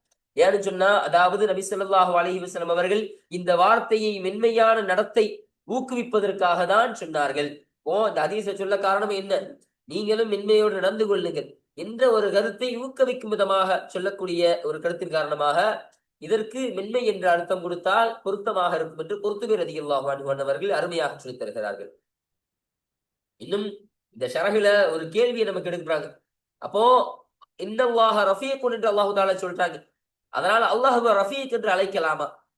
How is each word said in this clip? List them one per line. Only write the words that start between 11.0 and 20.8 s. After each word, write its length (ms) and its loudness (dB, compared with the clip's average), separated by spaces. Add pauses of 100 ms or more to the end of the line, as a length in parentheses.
கொள்ளுங்கள் 400 -2 (340)
என்ற 200 -6 (140)
ஒரு 180 2
கருத்தை 340 0 (140)
ஊக்குவிக்கும் 520 -2
விதமாக 440 2 (140)
சொல்லக்கூடிய 500 -4 (260)
ஒரு 160 -6
கருத்தின் 320 -4
காரணமாக 420 0 (640)
இதற்கு 380 -4 (160)
மென்மை 260 -4 (100)
என்ற 200 -4
அர்த்தம் 320 -2
கொடுத்தால் 460 0 (140)
பொருத்தமாக 540 -2
இருக்கும் 260 -8
என்று 200 -8
குர்துபி 380 -2
ரலியல்லாஹு 500 -4
அன்ஹு 320 -4
அவர்கள் 340 -2
அருமையாக 440 -4